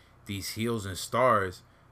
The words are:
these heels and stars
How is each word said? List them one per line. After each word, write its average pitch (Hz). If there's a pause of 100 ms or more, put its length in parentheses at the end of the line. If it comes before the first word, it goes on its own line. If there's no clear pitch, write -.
(240)
these 98
heels 113
and 92
stars 110 (300)